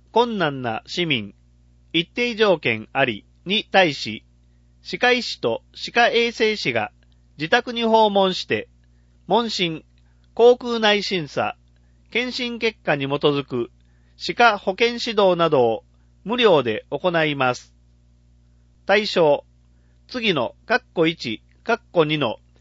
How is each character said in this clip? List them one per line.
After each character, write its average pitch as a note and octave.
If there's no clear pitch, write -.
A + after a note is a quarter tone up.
困 A3+
難 C#3+
な A2+
市 F3
民、 A2+
一 E3+
定 A#3+
条 G3+
件 A2+
あ C#3
り A2
に G3+
対 F3+
し、 A2+
歯 -
科 B3
医 B3
師 -
と A#2
歯 -
科 A#3+
衛 A#3
生 G#3+
士 D#3+
が G#2+
自 D3+
宅 A#3+
に A#3
訪 A3
問 F#3+
し -
て、 G#2+
問 A3
診、 E3
口 A#3+
腔 A#3+
内 G#3
審 F3
査、 G#2+
検 B3
診 A#3+
結 A3+
果 D#3+
に C#3
基 C#3
づ C#3+
く B2
歯 -
科 A3+
保 A3+
健 A#3
指 B3
導 G3
な E3
ど C#3+
を A2+
無 A3
料 G3+
で A2+
行 C#3+
い D3+
ま C3
す。 -
対 G#3
象、 D#3
次 A3+
の A#2+
か A3
っ A3+
こ E3
一、 C#3
か A3+
っ A3
こ E3
二 D3+
の A#2+